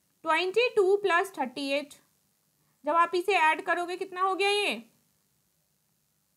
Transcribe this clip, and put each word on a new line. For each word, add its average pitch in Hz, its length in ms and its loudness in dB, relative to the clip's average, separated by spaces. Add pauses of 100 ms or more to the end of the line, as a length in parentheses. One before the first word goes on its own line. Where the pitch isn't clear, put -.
(240)
ट्वेंटी 370 520 0
टू 392 200 4
प्लस 370 420 0
थर्टी 277 320 -6
एट। 285 240 -4 (920)
जब 294 80 -2
आप 330 220 2
इसे 359 180 0
ऐड 320 300 2
करोगे 349 340 -4
कितना 359 240 -8
हो 381 140 0
गया, 392 140 0
ये 381 340 -2 (1500)